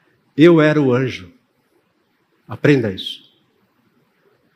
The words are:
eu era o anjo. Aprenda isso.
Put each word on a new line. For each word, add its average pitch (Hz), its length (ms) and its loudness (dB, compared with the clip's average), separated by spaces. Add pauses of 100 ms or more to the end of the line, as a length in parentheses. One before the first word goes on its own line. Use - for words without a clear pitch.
(380)
eu 165 240 4
era 151 200 0
o 127 120 0
anjo. 101 400 -6 (1120)
Aprenda 123 420 -2
isso. - 320 -14 (1300)